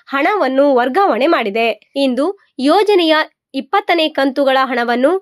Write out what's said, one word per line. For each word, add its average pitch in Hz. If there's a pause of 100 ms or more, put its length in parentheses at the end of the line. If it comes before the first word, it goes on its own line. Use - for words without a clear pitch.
ಹಣವನ್ನು 277
ವರ್ಗಾವಣೆ 254
ಮಾಡಿದೆ. 226
ಇಂದು 277 (200)
ಯೋಜನೆಯ 339 (400)
ಇಪ್ಪತ್ತನೇ 339
ಕಂತುಗಳ 269
ಹಣವನ್ನು 247